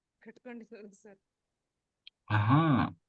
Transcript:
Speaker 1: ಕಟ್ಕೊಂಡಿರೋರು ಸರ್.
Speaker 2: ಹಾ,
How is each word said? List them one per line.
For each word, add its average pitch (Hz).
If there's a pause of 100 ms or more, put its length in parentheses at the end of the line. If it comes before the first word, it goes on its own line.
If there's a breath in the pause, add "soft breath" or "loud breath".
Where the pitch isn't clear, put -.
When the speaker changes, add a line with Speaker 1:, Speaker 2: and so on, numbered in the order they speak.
(220)
Speaker 1:
ಕಟ್ಕೊಂಡಿರೋರು 226
ಸರ್. 196 (1120)
Speaker 2:
ಹಾ, 113 (200)